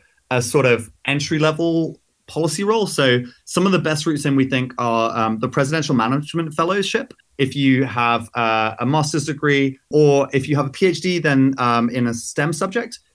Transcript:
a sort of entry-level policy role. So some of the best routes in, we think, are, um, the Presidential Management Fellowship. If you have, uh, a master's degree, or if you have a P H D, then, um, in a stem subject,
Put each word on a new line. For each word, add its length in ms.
a 100
sort 240
of 260
entry-level 960
policy 360
role. 220
So 360
some 220
of 60
the 60
best 280
routes 180
in, 120
we 120
think, 300
are, 400
um, 220
the 80
Presidential 460
Management 600
Fellowship. 580
If 200
you 260
have, 520
uh, 440
a 80
master's 400
degree, 500
or 420
if 160
you 60
have 120
a 40
P 160
H 140
D, 180
then, 400
um, 320
in 160
a 80
stem 380
subject, 480